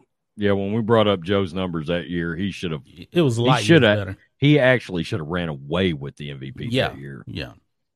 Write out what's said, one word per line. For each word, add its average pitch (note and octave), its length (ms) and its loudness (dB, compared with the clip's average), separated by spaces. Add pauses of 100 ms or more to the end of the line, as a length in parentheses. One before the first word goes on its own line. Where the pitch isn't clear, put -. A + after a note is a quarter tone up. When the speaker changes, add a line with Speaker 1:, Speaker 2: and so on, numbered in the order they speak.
(380)
Speaker 1:
Yeah, G2+ 140 2
when G2 220 -2
we A#2 80 -2
brought A2 260 4
up F#2+ 160 2
Joe's G2 300 0
numbers E2+ 340 -4
that E2+ 220 -2
year, E2+ 260 -4
he F#2+ 160 -4
should E2+ 200 -6
have D2+ 140 -8
Speaker 2:
It - 360 -4
was B2 160 2
Speaker 1:
he A#2+ 60 0
Speaker 2:
light B2 200 2
Speaker 1:
shoulda C3 240 8
Speaker 2:
years G#2 120 4
better. G2 180 -8 (200)
Speaker 1:
he C#3+ 220 4
actually B2 440 2
should - 160 -6
have D2+ 80 -10
ran E2+ 220 -4
away D#2 440 -2
with C#2 220 -10
the D2 140 -12
M C#2 100 -12
V C2+ 120 -12
P C2 160 -10
Speaker 2:
Yeah, A#2 220 -2
Speaker 1:
that - 100 -14
year. C#2 260 -14
Speaker 2:
yeah, B1+ 280 -10 (420)